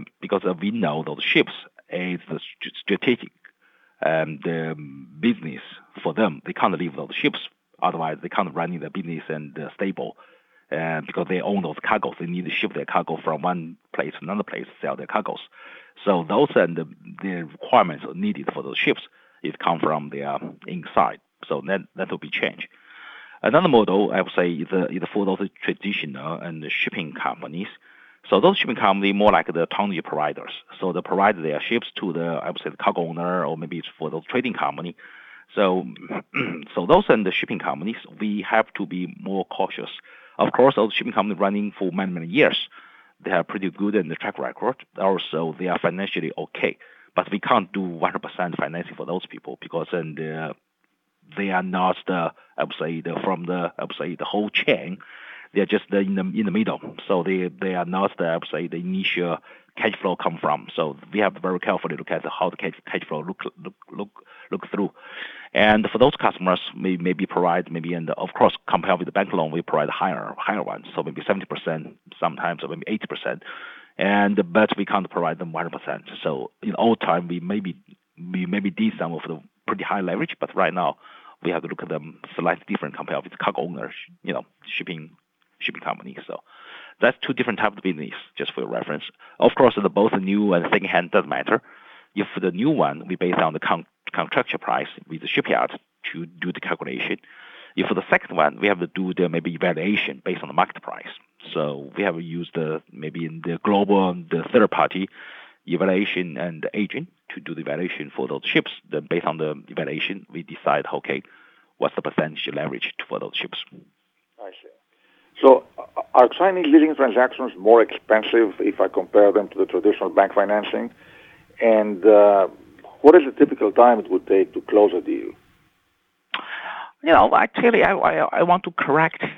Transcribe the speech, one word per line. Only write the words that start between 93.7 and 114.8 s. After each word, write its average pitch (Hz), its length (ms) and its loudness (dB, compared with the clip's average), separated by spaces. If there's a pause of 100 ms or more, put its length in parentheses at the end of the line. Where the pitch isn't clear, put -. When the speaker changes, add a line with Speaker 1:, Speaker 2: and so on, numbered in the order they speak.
Speaker 1:
contractual - 460 -2
price 64 300 -2 (180)
with 80 140 -10
the - 60 -10
shipyard - 440 0 (400)
to 85 140 -8
do 87 260 -8
the - 80 -8
calculation. 69 580 -6 (580)
If 92 120 0
for 110 60 0
the 90 160 -2
second - 260 0
one, 76 240 2
we 101 80 2
have 92 140 2
to 87 60 -2
do 92 280 -2
the 87 140 2
maybe 82 240 -2
evaluation 82 680 -2
based - 180 -4
on 73 80 -12
the 67 40 -12
market 90 300 0
price. - 240 -10 (460)
So 71 420 -4
we 92 80 -2
have 85 180 0
used 85 320 -8
the, 78 380 -2
maybe 80 340 -8
in 80 180 -10
the 85 200 -4
global, 98 500 4
the 82 380 -4
third 110 180 6
party 92 400 0 (560)
evaluation 92 720 0
and 82 360 -6
agent 107 340 -4 (260)
to - 60 -12
do 78 160 -10
the 80 60 -10
evaluation 76 520 -6
for 65 140 -4
those 67 160 -6
ships. - 280 0 (200)
Then 73 180 -6
based 85 160 0
on 80 120 -2
the 76 320 -4
evaluation, 78 600 -6
we - 140 -12
decide, 76 500 -2
okay, 69 300 -6 (540)
what's - 180 0
the - 60 -4
percentage 76 520 -4
leverage 71 400 -6 (140)
for 50 120 -6
those 50 160 -10
ships. - 280 -8 (760)
Speaker 2:
I 101 120 -14
see. - 180 -20 (760)